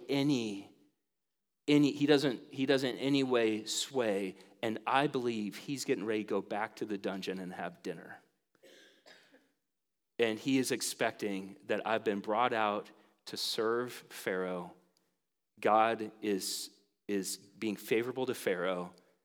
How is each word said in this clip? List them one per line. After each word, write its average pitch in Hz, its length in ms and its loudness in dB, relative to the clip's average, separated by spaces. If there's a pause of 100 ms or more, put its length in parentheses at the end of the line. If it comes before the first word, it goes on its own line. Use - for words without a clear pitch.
any, 123 600 0 (960)
any, 147 240 8
he 143 140 0
doesn't, 143 360 4 (100)
he 135 160 -2
doesn't 131 300 2
in - 20 -
any 139 240 2
way 113 420 2
sway, 101 720 -2 (260)
and 110 240 -2
I 135 220 2
believe 120 480 -2
he's 131 300 -8
getting 104 200 0
ready 107 180 0
to 101 60 -10
go 101 120 0
back 107 340 -6
to - 100 -6
the 104 140 -4
dungeon 95 400 -4
and 92 120 -8
have 95 300 -10
dinner. - 380 -10 (2000)
And 110 180 0
he 135 220 2
is 123 120 0
expecting 98 840 -4 (100)
that 107 180 0
I've 110 200 0
been 101 160 0
brought 113 340 0
out 104 380 0 (360)
to 104 100 -10
serve 120 720 -2
Pharaoh. 92 640 -4 (880)
God 110 500 4 (120)
is, 98 480 -2 (360)
is 98 300 -2 (220)
being 107 160 -2
favorable 123 500 -2
to 127 80 -2
Pharaoh, 90 580 -2 (340)